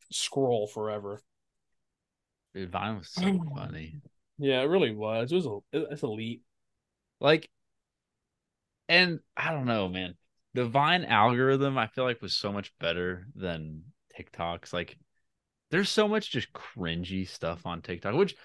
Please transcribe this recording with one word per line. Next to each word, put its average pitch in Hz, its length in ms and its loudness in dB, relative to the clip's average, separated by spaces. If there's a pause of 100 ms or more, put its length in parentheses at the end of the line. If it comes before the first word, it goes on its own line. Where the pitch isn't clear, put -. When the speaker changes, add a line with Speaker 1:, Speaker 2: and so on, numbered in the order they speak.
(120)
Speaker 1:
scroll 120 560 0
forever. 104 520 -6 (1300)
Speaker 2:
Dude, 92 180 -8
Vine 101 280 -4
was 80 100 -16
so 180 140 -4
Speaker 1:
Mm. 170 320 0
Speaker 2:
funny. 156 460 -10 (360)
Speaker 1:
Yeah, 135 240 2
it 135 40 2
really 160 260 4
was. 110 400 -2
It 175 40 0
was 180 120 2
a, 104 100 -6 (140)
it, 151 200 -2
it's 151 120 -6
elite. 113 380 -6 (760)
Speaker 2:
Like, 156 300 4 (1400)
and 170 300 4 (180)
I 156 140 -2
don't 139 140 -2
know, 107 220 2
man. 92 280 -4 (380)
The 123 120 0
Vine 147 400 4
algorithm, 131 720 6
I 113 100 2
feel 131 160 -2
like, 123 180 0
was 95 140 -6
so 101 160 -2
much 101 260 -6
better 90 480 -2 (100)
than 80 480 -6 (340)
TikTok's. 85 560 -8
Like, 87 240 -6 (720)
there's 185 200 0
so 214 200 4
much 214 220 0
just - 200 -4
cringy 87 760 -4
stuff 85 380 -6
on 85 160 -6
TikTok, 92 340 -6
which 190 280 2